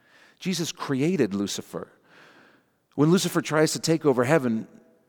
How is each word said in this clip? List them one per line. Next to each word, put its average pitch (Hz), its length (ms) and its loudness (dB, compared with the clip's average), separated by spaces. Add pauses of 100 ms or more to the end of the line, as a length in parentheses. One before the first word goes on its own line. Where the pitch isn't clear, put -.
(400)
Jesus 175 340 -6
created 139 600 0
Lucifer. 98 540 -6 (1080)
When 151 160 4
Lucifer 175 300 2
tries 151 320 2
to - 60 -6
take 160 260 0
over 127 200 4
heaven, 123 420 0 (420)